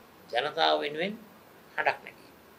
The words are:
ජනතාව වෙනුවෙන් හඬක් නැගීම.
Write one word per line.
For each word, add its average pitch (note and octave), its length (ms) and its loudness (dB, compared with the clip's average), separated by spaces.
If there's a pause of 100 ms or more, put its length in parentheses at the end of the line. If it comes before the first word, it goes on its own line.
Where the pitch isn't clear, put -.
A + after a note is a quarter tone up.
(300)
ජනතාව D3+ 500 2
වෙනුවෙන් D3+ 340 -6 (580)
හඬක් D3 280 -2
නැගීම. - 340 -20 (260)